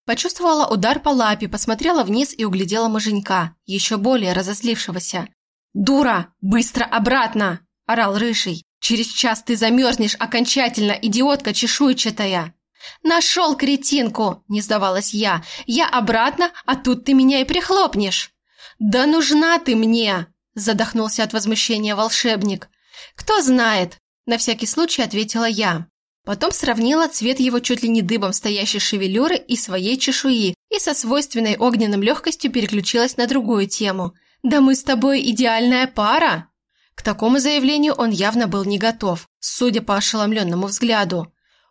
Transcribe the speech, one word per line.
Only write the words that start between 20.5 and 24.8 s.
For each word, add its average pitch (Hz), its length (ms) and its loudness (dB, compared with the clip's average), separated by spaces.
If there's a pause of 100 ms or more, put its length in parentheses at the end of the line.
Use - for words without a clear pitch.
задохнулся 220 720 -2
от 214 80 -6
возмущения 214 640 -2
волшебник. 208 720 -2 (480)
«Кто 427 240 0
знает!» 226 580 2 (280)
на 233 100 0
всякий 226 300 -2
случай 330 360 -2